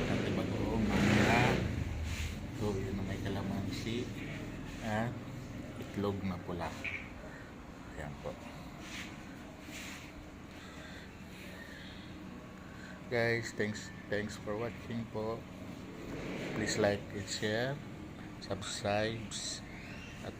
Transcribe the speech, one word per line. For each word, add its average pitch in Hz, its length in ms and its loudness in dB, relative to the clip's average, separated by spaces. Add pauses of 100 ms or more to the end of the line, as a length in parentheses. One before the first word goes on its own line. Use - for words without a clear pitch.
ng 98 160 4
tibagoong 104 640 4
mga 101 520 10 (1160)
tuyo 98 400 2
na 98 80 2
may 98 160 0
kalamansi 101 880 0 (800)
at 110 240 4 (640)
itlog 101 480 0
na 90 240 0
pula. 85 240 -2 (1300)
Ayan 73 240 -6
po. 73 80 -2 (4000)
Guys, 117 480 4
thanks, 107 320 0 (160)
thanks 104 320 0
for 104 160 -2
watching 117 560 -2
po. 110 240 0 (1200)
Please 107 240 2
like 101 320 8
and 101 160 -4
share, 117 480 2 (640)
subscribe, 107 800 2 (1040)
at - 160 -4